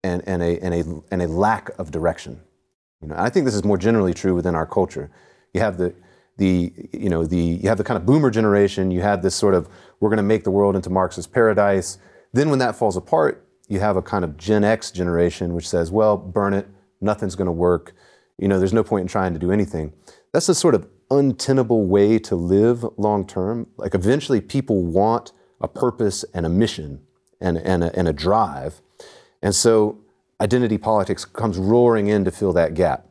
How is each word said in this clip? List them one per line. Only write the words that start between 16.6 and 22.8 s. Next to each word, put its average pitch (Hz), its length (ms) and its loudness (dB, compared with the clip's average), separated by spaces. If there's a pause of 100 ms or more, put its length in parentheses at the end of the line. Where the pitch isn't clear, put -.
nothing's 98 360 -2
gonna 92 160 -2
work. 87 420 0 (440)
You 98 100 0
know, 98 100 2
there's 92 140 2
no 110 100 2
point 98 200 -2
in 92 40 -6
trying 92 280 -2
to 80 40 -8
do 90 140 -2
anything." 85 400 -2 (400)
That's 165 160 0
a 185 80 4
sort 156 180 2
of 87 140 0 (220)
untenable 127 760 2
way 101 320 4
to 107 160 -4
live 101 500 2 (120)